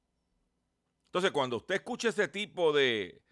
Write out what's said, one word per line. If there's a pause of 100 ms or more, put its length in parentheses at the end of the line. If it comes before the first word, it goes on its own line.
(1080)
Entonces,
cuando
usted
escucha
ese
tipo
de, (120)